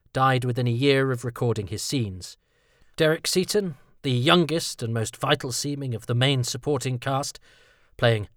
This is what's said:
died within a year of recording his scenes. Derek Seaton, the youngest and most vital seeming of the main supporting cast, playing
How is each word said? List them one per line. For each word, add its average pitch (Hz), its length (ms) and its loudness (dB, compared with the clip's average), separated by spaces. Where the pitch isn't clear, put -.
died 131 320 2
within 123 220 0
a 120 40 2
year 135 400 2
of 120 120 -4
recording 113 440 -2
his 104 160 -8
scenes. 101 540 -6
Derek 160 320 2
Seaton, 190 480 0
the 139 80 0
youngest 160 720 2
and 117 120 -4
most 110 240 -4
vital 139 340 0
seeming 139 420 -6
of - 120 -8
the 120 100 -2
main 131 280 2
supporting 127 540 -2
cast, 139 420 -4
playing 113 380 2